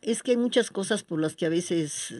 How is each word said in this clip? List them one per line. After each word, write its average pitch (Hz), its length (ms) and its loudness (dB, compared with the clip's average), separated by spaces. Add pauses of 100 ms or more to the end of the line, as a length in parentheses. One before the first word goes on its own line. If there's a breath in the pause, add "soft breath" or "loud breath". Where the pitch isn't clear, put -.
Es 226 220 0
que 254 80 2
hay 240 60 6
muchas 240 340 2
cosas 196 320 -2
por 160 160 -4
las 156 160 0
que 175 100 -2
a 160 40 0
veces 165 720 -2